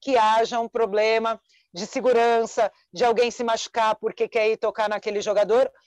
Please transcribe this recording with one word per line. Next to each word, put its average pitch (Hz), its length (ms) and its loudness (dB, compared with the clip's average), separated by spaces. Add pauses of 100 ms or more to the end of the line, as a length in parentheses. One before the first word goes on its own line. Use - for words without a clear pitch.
que 269 160 0
haja 226 440 2
um 233 80 -4
problema 220 720 0 (340)
de 175 100 -10
segurança, 233 840 0 (220)
de 180 120 -2
alguém 233 280 2
se - 100 -8
machucar 226 540 -2
porque 220 320 -6
quer 220 220 0
ir 226 60 0
tocar 214 320 -2
naquele 208 320 -6
jogador. 208 480 2 (180)